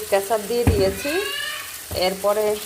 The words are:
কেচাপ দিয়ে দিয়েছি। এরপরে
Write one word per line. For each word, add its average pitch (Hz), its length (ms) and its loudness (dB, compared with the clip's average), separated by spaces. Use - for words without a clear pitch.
কেচাপ 202 300 2
দিয়ে 240 220 2
দিয়েছি। 190 380 2
এরপরে 202 380 2